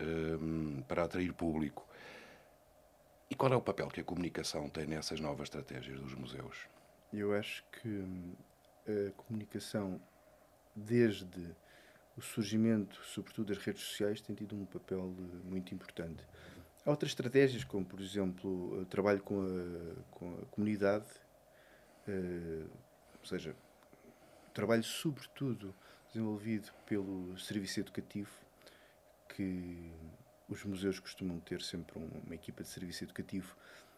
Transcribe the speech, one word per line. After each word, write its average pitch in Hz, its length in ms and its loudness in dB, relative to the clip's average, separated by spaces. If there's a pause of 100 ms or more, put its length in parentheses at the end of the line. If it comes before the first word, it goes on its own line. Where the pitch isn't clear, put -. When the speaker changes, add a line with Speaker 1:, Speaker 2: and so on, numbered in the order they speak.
Speaker 1:
hum, 80 880 0
para 87 160 4
atrair 90 280 2
público. 78 540 0 (1400)
E - 60 -4
qual 131 180 8
é 127 40 10
o 117 40 6
papel 95 280 2
que - 120 -4
a 80 40 -4
comunicação 82 640 -2
tem 76 180 -4
nessas 73 320 -2
novas 71 300 -2
estratégias 67 500 -8
dos 67 160 -6
museus? 65 540 -8 (440)
Speaker 2:
Eu 104 220 2
acho - 380 0
que, - 160 -8
hum, 92 440 -4 (540)
a 101 240 2
comunicação, 101 920 -2 (760)
desde 101 800 4 (600)
o 120 40 -8
surgimento, 110 840 4
sobretudo 104 500 -4
das 98 60 2
redes - 240 -2
sociais, 107 380 0
tem - 140 -8
tido 107 200 -6
um 101 100 -4
papel, 92 540 -2
eh, 90 260 -8
muito 92 300 -4
importante. 85 500 -6 (600)
Há 143 60 6
outras 147 200 2
estratégias, 127 540 6
como, 98 200 0
por 92 160 -8
exemplo, 95 800 0
o 92 60 -4
trabalho 98 340 6
com 98 220 0
a, 87 600 -2 (100)
com 87 220 -8
a 95 120 -8
comunidade, 104 600 4 (1000)
eh, 87 580 -2 (540)
ou - 80 -20
seja, 80 300 -4 (880)
o - 60 -20
trabalho, 113 320 6
sobretudo, 120 880 -2 (320)
desenvolvido 107 640 0 (160)
pelo 95 500 0
serviço 101 440 0
educativo, 101 500 -4 (960)
que 90 640 -2 (560)
os - 160 -6
museus 95 360 2
costumam 87 400 -4
ter 85 200 -4
sempre - 380 -6
um, 80 100 -6 (160)
uma 85 100 -8
equipa - 280 -8
de 82 60 -8
serviço 90 360 -6
educativo 92 520 -4 (400)